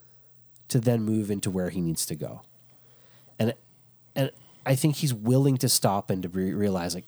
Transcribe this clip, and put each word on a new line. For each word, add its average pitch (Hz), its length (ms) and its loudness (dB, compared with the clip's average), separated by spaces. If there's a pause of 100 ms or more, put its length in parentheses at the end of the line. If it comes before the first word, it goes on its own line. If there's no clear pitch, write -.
(680)
to 131 100 2
then 113 240 2
move 107 280 0
into 101 200 -2
where 90 200 -2
he 90 100 -6
needs 82 260 -2
to 85 80 -6
go. - 280 -10 (960)
And, 156 160 0 (600)
and 135 160 0 (360)
I 135 80 4
think 147 220 0
he's 135 180 -2
willing 131 440 4
to 127 100 0
stop 101 420 0
and 92 120 -2
to 90 60 -6
re-, 92 240 -2
realize, 92 420 0
like, 92 140 -12